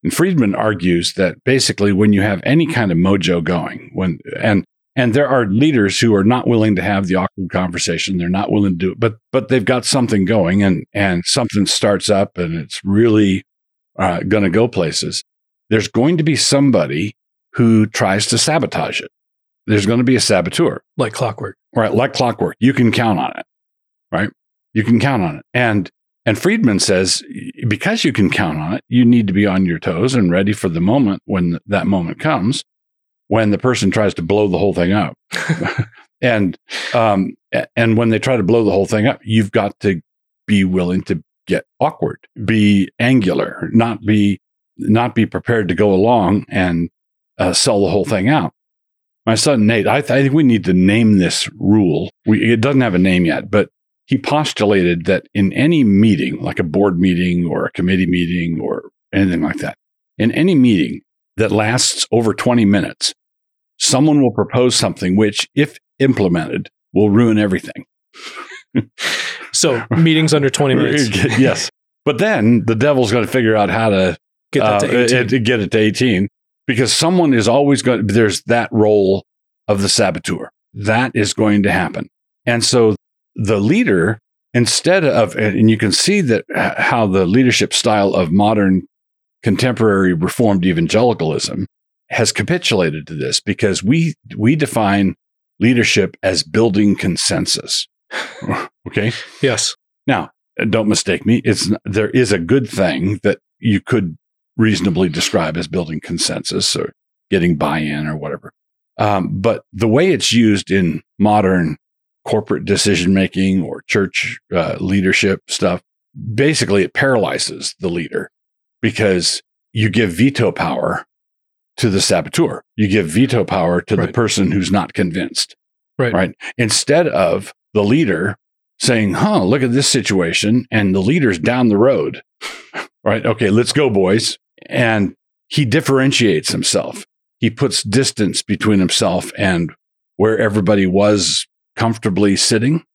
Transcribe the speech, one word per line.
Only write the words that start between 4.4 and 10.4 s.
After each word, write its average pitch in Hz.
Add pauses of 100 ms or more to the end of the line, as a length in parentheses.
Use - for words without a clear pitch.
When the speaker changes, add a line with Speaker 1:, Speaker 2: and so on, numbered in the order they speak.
Speaker 1:
and, 104 (320)
and 120
there 143
are 127
leaders 110
who 113
are 98
not 117
willing 110
to 90
have 98
the 92
awkward 92
conversation, 90
they're 87
not 95
willing 101
to 85
do 92
it, -
but, 110 (160)
but 131
they've 127
got 123
something 113
going 98